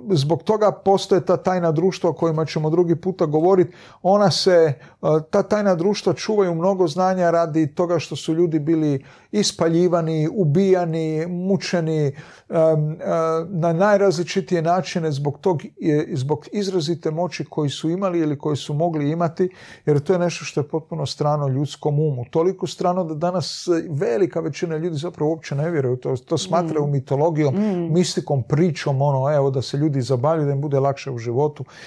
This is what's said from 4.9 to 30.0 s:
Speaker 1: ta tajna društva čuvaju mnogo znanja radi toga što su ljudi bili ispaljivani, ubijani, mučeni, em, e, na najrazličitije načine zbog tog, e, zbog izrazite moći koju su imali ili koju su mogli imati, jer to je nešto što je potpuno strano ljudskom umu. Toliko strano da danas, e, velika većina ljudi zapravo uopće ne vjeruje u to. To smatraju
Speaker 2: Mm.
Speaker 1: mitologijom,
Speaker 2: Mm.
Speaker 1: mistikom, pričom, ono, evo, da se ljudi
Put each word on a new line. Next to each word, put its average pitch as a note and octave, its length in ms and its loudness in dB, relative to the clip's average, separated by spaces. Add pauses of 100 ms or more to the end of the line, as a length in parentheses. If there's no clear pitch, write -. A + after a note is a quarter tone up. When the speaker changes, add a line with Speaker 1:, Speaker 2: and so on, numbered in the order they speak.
Speaker 1:
ta G3+ 140 2
tajna G3+ 320 2
društva F#3 380 0
čuvaju G3 420 0
mnogo F#3 320 2
znanja F3+ 440 2
radi D#3+ 360 2
toga E3+ 320 0
što - 160 -6
su D#3+ 180 -4
ljudi E3 260 2
bili D3+ 460 0 (260)
ispaljivani, E3 960 2
ubijani, E3 1000 2
mučeni, F3 760 0
em, C3+ 60 0 (800)
e, D#3+ 40 -8 (540)
na E3+ 240 0
najrazličitije F#3 880 2
načine E3+ 500 -2
zbog C#3+ 260 -2
tog, F3+ 260 0
e, D#3 460 -2
zbog D3+ 420 -4
izrazite F3 600 -2
moći E3 340 -4
koju D3+ 240 -2
su D#3+ 200 -4
imali F3+ 300 -2
ili D3+ 180 0
koju D3+ 180 -4
su - 180 -8
mogli D#3 380 -2
imati, E3+ 380 -2 (360)
jer D3 140 4
to D3 140 0
je F3+ 60 2
nešto E3+ 260 -2
što - 140 -4
je D3 80 -2
potpuno D#3 380 -6
strano D3 420 -2
ljudskom C#3+ 520 -2
umu. C#3 260 -2
Toliko F3+ 420 0
strano F3+ 360 -2
da D#3+ 120 -6
danas, F3 520 -4
e, E3+ 220 0
velika F#3+ 500 0
većina E3 380 -4
ljudi E3 200 -4
zapravo D3+ 340 -2
uopće D#3 240 -6
ne D#3 160 -2
vjeruje C3 220 0
u B2+ 40 -2
to. C3+ 200 -4
To D#3+ 200 -4
smatraju E3 500 -2
Speaker 2:
Mm. C#3+ 40 -2
Speaker 1:
mitologijom, C#3+ 640 0
Speaker 2:
Mm. F3+ 380 -2
Speaker 1:
mistikom, D#3 500 0
pričom, D3 580 0
ono, C#3+ 340 0
evo, C#3 160 2
da C3+ 100 -2
se - 160 -6
ljudi C#3+ 240 0